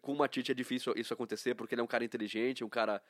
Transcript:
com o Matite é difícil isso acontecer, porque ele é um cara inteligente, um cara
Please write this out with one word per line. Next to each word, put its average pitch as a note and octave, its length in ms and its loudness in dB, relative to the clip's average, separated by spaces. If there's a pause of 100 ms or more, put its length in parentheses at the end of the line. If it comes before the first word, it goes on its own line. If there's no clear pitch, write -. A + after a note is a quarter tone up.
com C#3 100 -4
o - 20 0
Matite C#3 380 2
é - 20 2
difícil B2 420 -2
isso A#2 180 -2
acontecer, A#2 400 -2
porque A2 200 -6
ele A#2 60 2
é A#2 40 4
um - 20 -4
cara A#2 180 2
inteligente, A#2 580 -2
um A2 60 -4
cara G#2+ 420 0